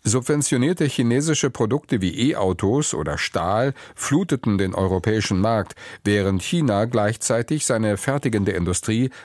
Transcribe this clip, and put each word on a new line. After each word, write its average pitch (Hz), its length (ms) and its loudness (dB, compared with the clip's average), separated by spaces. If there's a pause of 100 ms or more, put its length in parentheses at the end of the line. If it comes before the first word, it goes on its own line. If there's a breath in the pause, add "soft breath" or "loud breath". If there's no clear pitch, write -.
Subventionierte 143 840 0
chinesische 135 640 0
Produkte 117 500 0
wie 95 300 0
E-Autos 101 640 0
oder - 240 -4
Stahl 104 560 -2 (200 loud breath)
fluteten 139 640 0
den 95 180 0
europäischen 95 680 0
Markt, 110 320 0 (280 loud breath)
während 98 400 2
China 117 440 0
gleichzeitig 117 800 0
seine 110 320 0
fertigende 110 540 0
Industrie 92 580 0 (140 loud breath)